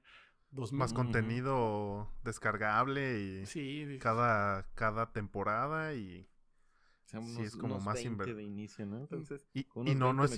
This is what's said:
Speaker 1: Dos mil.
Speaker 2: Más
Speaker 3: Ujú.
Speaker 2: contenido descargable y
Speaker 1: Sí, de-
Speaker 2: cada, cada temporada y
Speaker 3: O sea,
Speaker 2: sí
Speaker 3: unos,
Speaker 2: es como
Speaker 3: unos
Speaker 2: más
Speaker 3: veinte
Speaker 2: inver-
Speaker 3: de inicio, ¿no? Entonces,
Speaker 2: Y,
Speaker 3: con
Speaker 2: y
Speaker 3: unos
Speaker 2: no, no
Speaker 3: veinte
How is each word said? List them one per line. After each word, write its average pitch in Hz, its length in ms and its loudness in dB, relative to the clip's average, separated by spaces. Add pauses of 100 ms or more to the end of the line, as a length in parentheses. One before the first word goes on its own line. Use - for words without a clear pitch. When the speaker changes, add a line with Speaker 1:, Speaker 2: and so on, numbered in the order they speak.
(520)
Speaker 1:
Dos 131 200 -4
mil. 135 80 0
Speaker 2:
Más 120 100 4
Speaker 3:
Ujú. 120 120 2
Speaker 2:
contenido 113 1120 2 (120)
descargable 113 960 2
y 98 260 -4
Speaker 1:
Sí, 147 380 -6
de- 139 160 -8
Speaker 2:
cada, 110 720 4
cada 110 380 0
temporada 117 840 0
y 95 340 -8 (760)
Speaker 3:
O - 40 -20
sea, 110 120 -8
Speaker 2:
sí 117 100 -8
Speaker 3:
unos, 117 160 -4
Speaker 2:
es 104 100 -8
como 104 180 -2
Speaker 3:
unos 98 100 -4
Speaker 2:
más 104 100 0
Speaker 3:
veinte 117 300 -2
Speaker 2:
inver- 120 100 -4
Speaker 3:
de 107 80 -8
inicio, 104 420 -8
¿no? 101 140 -4
Entonces, 147 540 -8
Speaker 2:
Y, 135 100 -4
Speaker 3:
con - 240 -6
Speaker 2:
y 147 60 6
Speaker 3:
unos 135 80 4
Speaker 2:
no, 127 120 6
no 135 100 4
Speaker 3:
veinte 139 160 4